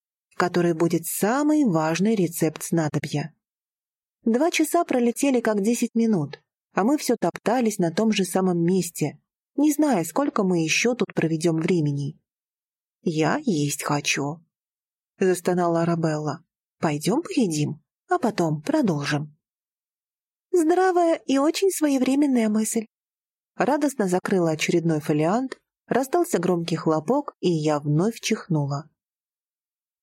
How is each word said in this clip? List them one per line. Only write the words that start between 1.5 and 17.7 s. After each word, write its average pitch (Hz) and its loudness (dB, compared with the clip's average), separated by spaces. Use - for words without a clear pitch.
важный 165 2
рецепт 165 -2
снадобья. 151 -4
Два 240 2
часа 339 0
пролетели 247 0
как 214 0
десять 233 0
минут, 208 0
а 185 0
мы 277 2
все 247 0
топтались 214 -2
на 170 0
том 220 0
же 190 0
самом 180 0
месте, 170 -2
не 294 4
зная, 285 2
сколько 277 -2
мы 180 2
еще 226 0
тут 202 -4
проведем 160 0
времени. 151 -2
«Я 156 0
есть 147 -2
хочу», 147 -4
застонала 175 2
Арабелла. 160 -2
«Пойдем 165 0
поедим, 156 -2